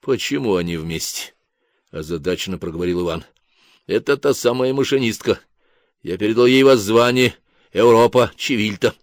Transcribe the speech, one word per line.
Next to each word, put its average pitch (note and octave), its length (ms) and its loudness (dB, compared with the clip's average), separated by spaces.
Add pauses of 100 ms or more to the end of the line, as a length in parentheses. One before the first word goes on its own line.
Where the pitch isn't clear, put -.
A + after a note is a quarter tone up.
«Почему C3 560 -2
они F2 200 -2
вместе?» — E2 560 -8 (580)
озадаченно E2+ 680 -6
проговорил F2 420 -4
Иван. E2 240 -4 (640)
«Это B2+ 320 -2
та C#3 160 0
самая B2+ 400 -2
машинистка. C3 680 -2 (640)
Я F2 160 -8
передал A2 260 0
ей C3 180 4
воззвание. A#2+ 720 4 (380)
Европа, A#2 640 4
Чивильта». G#2+ 680 -2